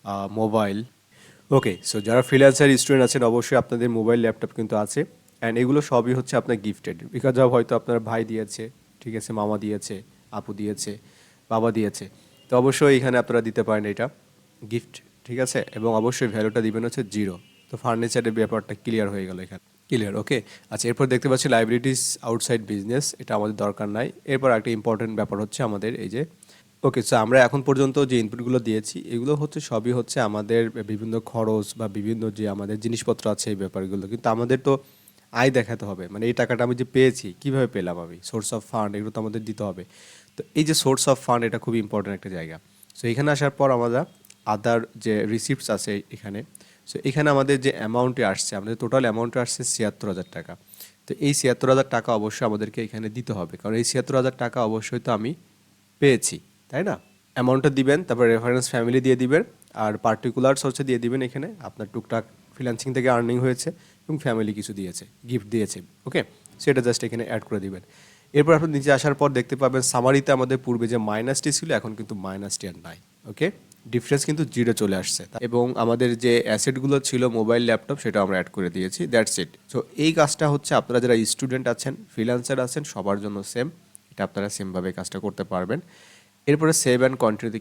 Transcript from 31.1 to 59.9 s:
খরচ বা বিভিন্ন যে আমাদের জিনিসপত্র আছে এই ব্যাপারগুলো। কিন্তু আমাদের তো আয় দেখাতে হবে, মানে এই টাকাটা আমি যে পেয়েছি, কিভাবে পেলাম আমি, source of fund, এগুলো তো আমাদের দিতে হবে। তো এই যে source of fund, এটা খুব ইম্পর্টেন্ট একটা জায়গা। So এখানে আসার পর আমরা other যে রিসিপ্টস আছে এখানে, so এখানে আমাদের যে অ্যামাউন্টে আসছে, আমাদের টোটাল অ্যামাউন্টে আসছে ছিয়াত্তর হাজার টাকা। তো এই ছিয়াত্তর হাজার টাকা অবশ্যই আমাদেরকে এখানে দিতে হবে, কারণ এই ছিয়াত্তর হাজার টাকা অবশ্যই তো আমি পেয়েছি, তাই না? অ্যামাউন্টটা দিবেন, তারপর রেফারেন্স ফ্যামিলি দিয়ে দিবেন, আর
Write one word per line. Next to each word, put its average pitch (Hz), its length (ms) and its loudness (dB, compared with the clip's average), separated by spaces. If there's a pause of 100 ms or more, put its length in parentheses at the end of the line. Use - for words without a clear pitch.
খরচ 110 560 -2
বা 110 120 -6
বিভিন্ন 110 420 -4
যে 107 180 -4
আমাদের 101 320 -6
জিনিসপত্র 117 500 -2
আছে 104 200 -4
এই 104 60 -4
ব্যাপারগুলো। 95 520 -6
কিন্তু 113 200 -4
আমাদের 120 300 2
তো 135 200 0 (540)
আয় 123 180 4
দেখাতে 117 340 -2
হবে, 92 240 -8
মানে 104 180 -4
এই 120 60 2
টাকাটা 120 320 0
আমি 123 100 0
যে 123 100 -4
পেয়েছি, 123 560 2
কিভাবে 135 260 0
পেলাম 90 320 -4
আমি, 85 200 -12 (120)
source 110 260 -6
of 104 140 -6
fund, 104 260 -2
এগুলো 107 140 -6
তো 113 100 -8
আমাদের 110 240 -6
দিতে 107 180 -8
হবে। 92 220 -8 (520)
তো - 60 -8 (120)
এই 156 100 2
যে 151 80 0
source 135 400 2
of 127 40 2 (100)
fund, 120 220 2
এটা 113 100 -4
খুব 117 160 -4
ইম্পর্টেন্ট 101 440 -2
একটা 98 180 -14
জায়গা। 80 200 -10 (420)
So - 140 -6
এখানে 143 180 0
আসার 139 200 2
পর 135 260 2
আমরা 120 300 0 (480)
other 117 240 2 (180)
যে 107 300 0
রিসিপ্টস 113 440 -4
আছে 104 400 -2
এখানে, 107 320 -12 (480)
so - 140 -8
এখানে 147 260 2
আমাদের 135 300 4
যে 131 160 0
অ্যামাউন্টে 120 480 0
আসছে, 98 320 -2
আমাদের 107 200 -6
টোটাল 127 240 0
অ্যামাউন্টে 117 440 0
আসছে - 200 -6
ছিয়াত্তর 104 440 -4
হাজার 90 240 -6
টাকা। 85 240 -14 (500)
তো - 80 -6 (120)
এই 143 80 4
ছিয়াত্তর 127 340 0
হাজার 131 220 4
টাকা 120 300 0
অবশ্যই 107 300 -4
আমাদেরকে 107 360 -4
এখানে 110 300 -8
দিতে 120 220 -6
হবে, 87 180 -8
কারণ 104 180 -6
এই 117 100 2
ছিয়াত্তর 131 320 -2
হাজার 127 220 2
টাকা 120 260 -2
অবশ্যই 110 360 -4
তো 123 180 -2
আমি 120 160 -4 (640)
পেয়েছি, 135 420 2 (300)
তাই 139 140 -4
না? 202 140 -4 (360)
অ্যামাউন্টটা 131 360 4
দিবেন, 139 340 4
তারপর 120 200 2
রেফারেন্স 120 460 2
ফ্যামিলি 123 300 2
দিয়ে 127 160 4
দিবেন, 131 260 2 (320)
আর 107 220 -2